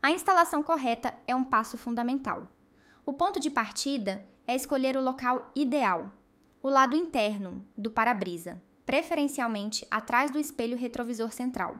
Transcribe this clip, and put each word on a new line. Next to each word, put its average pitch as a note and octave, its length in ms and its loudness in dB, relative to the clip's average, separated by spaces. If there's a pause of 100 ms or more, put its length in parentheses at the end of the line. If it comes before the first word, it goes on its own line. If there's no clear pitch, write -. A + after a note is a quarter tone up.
a C#4 80 4
instalação E4+ 500 4
correta B3+ 640 0
é B3 80 0
um C4 80 2
passo A#3 360 2
fundamental. A#3+ 720 -4 (560)
O C#4+ 80 -4
ponto F4+ 260 0
de D4 100 -2
partida A3 800 -2 (180)
é B3 80 0
escolher C4 440 0
o C4+ 40 0
local C4 540 -2
ideal, A#3 560 0 (500)
o C4 60 -2
lado C4+ 300 6
interno G#3 680 -2 (120)
do A3 120 -4
para-brisa, F#3 720 -2 (240)
preferencialmente C4+ 1040 0
atrás A#3+ 400 2
do C4+ 80 -2
espelho A#3+ 380 -2
retrovisor A#3 560 -4
central. B3 480 -4